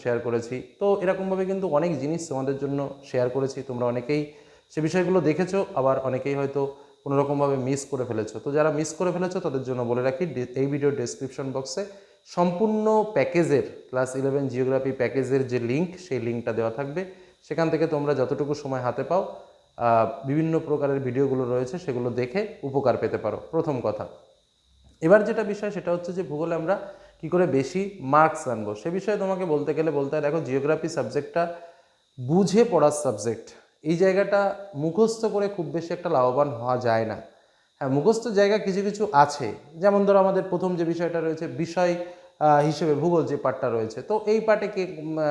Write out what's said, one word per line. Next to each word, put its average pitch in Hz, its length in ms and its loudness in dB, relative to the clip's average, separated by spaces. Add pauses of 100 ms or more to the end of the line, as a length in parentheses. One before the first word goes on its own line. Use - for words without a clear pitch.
শেয়ার 120 160 0
করেছি। 120 640 -4
তো 202 60 0 (160)
এরকমভাবে 190 440 -2
কিন্তু 190 220 -2
অনেক 151 320 2
জিনিস 160 280 -4
তোমাদের 135 300 -2
জন্য 139 360 -4 (160)
শেয়ার 123 200 0
করেছি। 135 320 -2
তোমরা 123 240 -4
অনেকেই 147 460 -2 (380)
সে 156 100 -6
বিষয়গুলো 175 400 2
দেখেছো, 185 540 0
আবার 131 220 2 (120)
অনেকেই 131 260 -2
হয়তো 139 420 -2 (280)
কোনোরকমভাবে 139 520 2
মিস 131 340 -2
করে 127 140 -2
ফেলেছো। 110 400 -4
তো 143 80 -4
যারা 151 180 4
মিস 151 280 -4
করে 180 140 0
ফেলেছো 180 280 -4
তাদের 135 220 -2
জন্য 123 200 -4
বলে 120 200 0
রাখি, 131 240 0
ডি-, 123 280 -6
এই 135 120 0
ভিডিওর 139 300 0
ডেসক্রিপশন 131 560 -6
বক্সে 135 320 -6 (520)
সম্পূর্ণ 214 680 2 (100)
প্যাকেজের, 143 480 4 (260)
ক্লাস 127 280 -2
ইলেভেন 135 320 0
জিওগ্রাফি 131 440 0
প্যাকেজের 127 560 0
যে 123 100 0
লিংক, 131 300 0 (180)
সেই 127 200 -4
লিঙ্কটা 117 260 -2
দেওয়া 113 180 0
থাকবে। 143 340 -6 (380)
সেখান 160 280 -2
থেকে 160 160 2
তোমরা 147 280 0
যতটুকু 139 400 0
সময় 135 260 -6
হাতে 123 220 -2
পাও, 180 200 0
আহ, - 1040 0
বিভিন্ন 160 320 2
প্রকারের 143 420 0
ভিডিওগুলো 131 440 0
রয়েছে, 127 340 -2
সেগুলো 123 320 -4
দেখে 120 300 -2 (220)
উপকার 127 340 2
পেতে 110 220 -2
পারো, 104 200 -4 (120)
প্রথম 151 300 -2
কথা। 104 260 -2 (920)
এবার 196 240 6
যেটা 220 180 -2
বিষয়, 202 280 -4
সেটা 175 220 -4
হচ্ছে 175 200 -4
যে 180 100 -6
ভূগোলে 160 320 -4
আমরা 165 200 0 (460)
কী 160 80 -8
করে 180 180 4
বেশি 170 540 0
মার্কস 147 480 4
আনবো, 107 260 -4
সে 165 160 -6
বিষয়ে 196 260 -2
তোমাকে 190 280 -2
বলতে 147 300 0
গেলে 156 160 0
বলতে 143 260 -2
হয়, 147 100 -2
দেখো, 160 180 0
জিওগ্রাফি 143 440 0
সাবজেক্টটা 143 540 -2 (840)
বুঝে 190 440 4
পড়ার 147 240 6 (100)
সাবজেক্ট। 110 420 -2 (360)
এই 165 140 0
জায়গাটা 196 440 4 (340)
মুখস্থ 214 500 2
করে 202 320 0
খুব 165 100 -4
বেশি 165 260 -6
একটা 170 160 -4
লাভবান 135 400 4
হওয়া 123 280 -2
যায় 113 300 2
না। 104 100 -6 (640)
হ্যাঁ, 139 120 -4
মুখস্থ 214 380 2
জায়গা 202 300 4
কিছু 190 240 -2
কিছু 202 300 -2
আছে, 143 400 4 (220)
যেমন 196 320 4
ধরো, 196 120 6
আমাদের 190 320 4
প্রথম 180 260 0
যে 165 80 0
বিষয়টা 165 360 -2
রয়েছে, 160 260 -4
বিষয়, 170 480 0
আহ, 151 720 2
হিসেবে 156 280 2
ভূগোল 160 360 2
যে 143 60 -2
পার্টটা 131 340 -2
রয়েছে, 113 320 -2
তো 208 120 -2 (120)
এই 220 140 4
পার্টে 208 340 2
কে, 190 100 -2
উম, 156 340 -6
আহ, 156 120 0